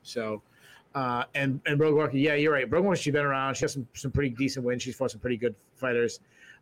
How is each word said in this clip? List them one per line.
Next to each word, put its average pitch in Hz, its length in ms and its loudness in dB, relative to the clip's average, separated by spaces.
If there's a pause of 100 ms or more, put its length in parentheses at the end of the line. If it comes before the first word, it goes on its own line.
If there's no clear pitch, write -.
So, 110 380 -6 (540)
uh, 123 300 -2 (100)
and, 139 320 0
and 147 100 2
Brogan 151 220 4
Walker, 143 180 0
yeah, 147 180 4
you're 147 200 4
right. 131 140 0
Brogan 175 180 2
Walker, 180 100 2
she's 143 160 -2
been 147 140 2
around. 135 300 0
She - 80 -4
has 143 100 -2
some, 131 180 -8
some - 180 -8
pretty 139 200 0
decent 127 340 -2
wins. 123 180 0
She's 127 140 -8
fought 127 140 -2
some 110 100 -14
pretty 127 160 -2
good 113 180 -2 (200)
fighters. 120 460 0 (420)